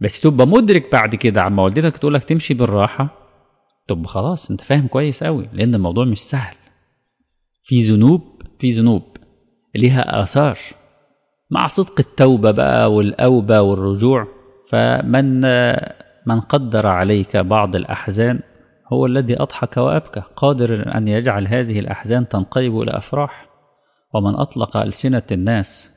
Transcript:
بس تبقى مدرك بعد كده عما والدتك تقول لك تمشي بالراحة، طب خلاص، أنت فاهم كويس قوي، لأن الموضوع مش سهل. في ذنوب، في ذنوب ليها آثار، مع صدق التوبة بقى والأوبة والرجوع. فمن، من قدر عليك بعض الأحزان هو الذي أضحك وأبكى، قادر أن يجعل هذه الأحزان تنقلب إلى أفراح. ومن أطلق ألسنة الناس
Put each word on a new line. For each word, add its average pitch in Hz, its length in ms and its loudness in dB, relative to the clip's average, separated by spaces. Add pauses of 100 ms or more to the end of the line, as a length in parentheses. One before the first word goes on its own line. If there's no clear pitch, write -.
بس 101 200 -4
تبقى 135 260 6
مدرك 202 440 4
بعد 113 240 0
كده 104 260 2
عما 98 220 2
والدتك 151 340 0
تقول 147 160 0
لك 139 100 0
تمشي 160 300 -2
بالراحة، 117 560 0 (760)
طب 85 180 -4
خلاص، 143 460 -6
أنت 101 100 -6
فاهم 139 260 0
كويس 143 360 -4
قوي، 147 300 -4
لأن 117 220 0
الموضوع 95 300 0
مش 113 140 -2
سهل. 127 360 -8 (1080)
في 123 180 0
ذنوب، 113 400 4 (380)
في 127 120 0
ذنوب 113 300 2 (760)
ليها 123 480 0
آثار، 139 340 -2 (920)
مع - 160 -2
صدق - 320 -4
التوبة 127 520 2
بقى 113 420 2
والأوبة 107 680 2
والرجوع. 101 680 0 (420)
فمن، 127 720 0 (840)
من 117 140 0 (100)
قدر 110 380 0
عليك 95 500 0
بعض 98 380 0
الأحزان 110 640 -2 (540)
هو 131 120 0
الذي 127 360 -2
أضحك - 360 -6
وأبكى، 131 460 -2 (120)
قادر 120 640 -2
أن 110 100 -2
يجعل 104 400 0
هذه 117 320 -2
الأحزان 110 480 -4
تنقلب 113 540 -2
إلى 113 100 -4
أفراح. - 560 -6 (680)
ومن 101 220 -2
أطلق 123 420 -4
ألسنة 110 540 -2
الناس 101 640 -4